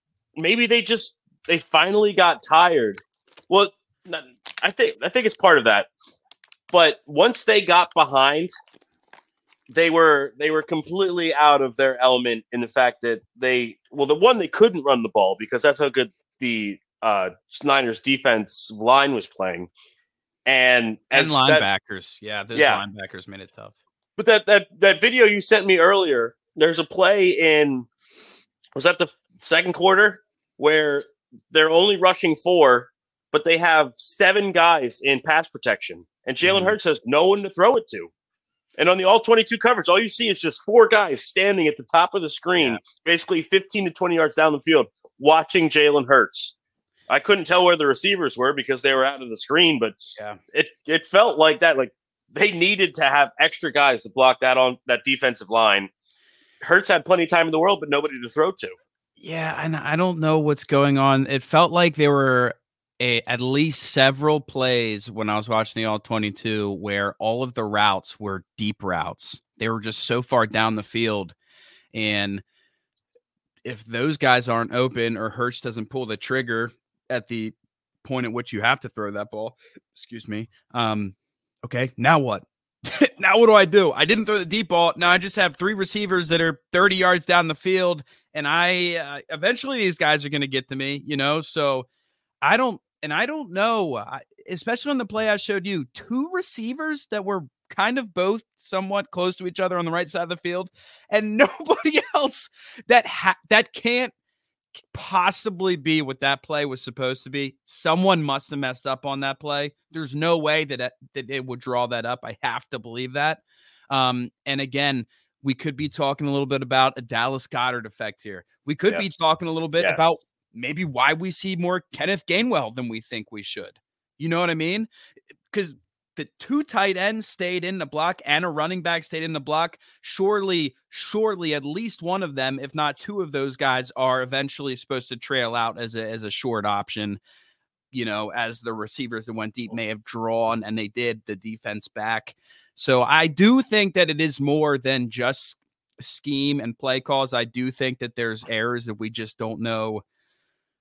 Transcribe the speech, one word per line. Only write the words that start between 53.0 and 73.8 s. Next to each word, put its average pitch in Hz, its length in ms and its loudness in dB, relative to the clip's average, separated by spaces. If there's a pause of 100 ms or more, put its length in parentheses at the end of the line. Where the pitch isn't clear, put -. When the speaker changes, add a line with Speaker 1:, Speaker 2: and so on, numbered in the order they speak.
Speaker 1:
have 139 340 4
extra 156 320 -2
guys 135 340 2
to 107 60 -16
block 131 300 4
that 131 160 2
on 127 300 2
that 123 180 0
defensive 127 460 -2
line. 101 400 2 (720)
Hurts 185 260 2
had 170 160 2
plenty 175 200 2
of 156 40 -4
time 170 180 4
in 165 60 -4
the 156 80 0
world, 190 200 2
but 147 100 -10
nobody 143 320 -2
to 120 60 -12
throw 151 240 0
to. - 180 -12 (460)
Speaker 2:
Yeah, 160 460 -8
and 160 140 -4
I 151 200 -4
don't 180 220 -2
know 156 200 0
what's 147 260 -2
going 139 340 2
on. 135 300 4
It 135 140 -4
felt 170 280 4
like 170 240 2
they 151 140 4
were 131 460 2 (500)
a, 120 220 2
at 120 140 -4
least 139 420 0
several 139 580 2
plays 120 720 -2
when 107 180 -6
I 107 80 0
was 107 120 -4
watching 113 340 -2
the 110 40 -2
All 107 140 -2
twenty-two 107 720 -4
where 101 460 -4
all 113 240 -2
of 127 100 -8
the 117 120 -6
routes 104 540 0
were 95 260 -8 (120)
deep 107 260 -6
routes. 87 600 -6 (160)
They 110 100 -4
were 113 120 -4
just 107 200 -8
so 120 220 -2
far 120 240 0
down 110 280 0
the 107 80 -6
field. 104 520 -4 (580)
And 101 500 -4 (1200)
if 110 220 -14